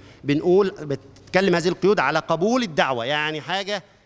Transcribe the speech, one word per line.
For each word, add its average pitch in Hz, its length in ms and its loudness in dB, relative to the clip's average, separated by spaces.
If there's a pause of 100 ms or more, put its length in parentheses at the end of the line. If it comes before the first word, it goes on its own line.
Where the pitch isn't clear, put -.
(240)
بنقول، 175 460 2
بتتكلم 170 840 -2
هذه 170 140 0
القيود 180 320 2
على 147 180 0
قبول 190 440 0
الدعوه، 143 420 -2
يعني 151 360 -4
حاجه 185 420 -6 (240)